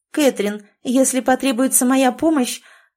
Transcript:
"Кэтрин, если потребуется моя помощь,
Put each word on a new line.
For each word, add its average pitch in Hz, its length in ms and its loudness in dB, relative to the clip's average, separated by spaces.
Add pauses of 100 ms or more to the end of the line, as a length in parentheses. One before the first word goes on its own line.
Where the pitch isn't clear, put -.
(120)
"Кэтрин, 208 560 -2 (160)
если 254 380 0
потребуется 254 640 0
моя 262 260 2
помощь, 277 500 -2 (360)